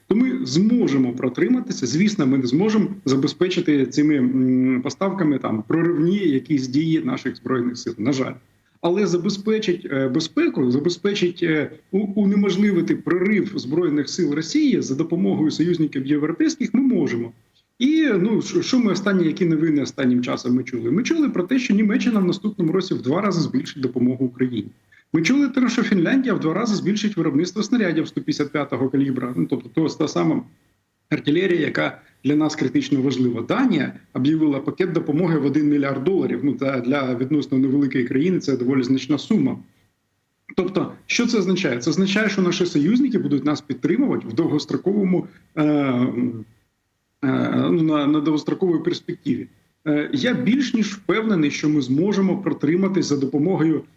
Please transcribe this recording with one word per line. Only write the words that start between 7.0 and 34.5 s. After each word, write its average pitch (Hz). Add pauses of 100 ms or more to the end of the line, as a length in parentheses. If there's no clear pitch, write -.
Збройних 123
сил, -
на 123
жаль. 127 (480)
Але 185
забезпечить, 185
е, 135
безпеку, 156
забезпечить, 175
е, 156 (200)
у-, 185
унеможливити 196
прорив 185
Збройних 147
сил 156
Росії 185
за 131
допомогою 170
союзників 156
європейських 151
ми 247
можемо. 180 (480)
І, 302 (100)
ну, 202
що, -
що -
ми 214
останні, 185
які 160
новини 156
останнім 123
часом 127
ми 127
чули? 117
Ми 196
чули 311
про 185
те, 262
що 208
Німеччина 214
в 185
наступному 175
році 180
в 120
два 143
рази 180
збільшить 135
допомогу 127
Україні. 123 (460)
Ми 160
чули 262
те, 254
що 233
Фінляндія 220
в 151
два 156
рази 214
збільшить 196
виробництво 165
снарядів 170
сто -
п'ятдесят 147
п'ятого 135
калібра, 127
ну, 160
тобто -
то, 160
та 147
сама 165 (680)
артилерія, 170
яка 151 (220)
для 143
нас 151
критично 135
важлива. 123
Данія 180 (200)
об'явила 151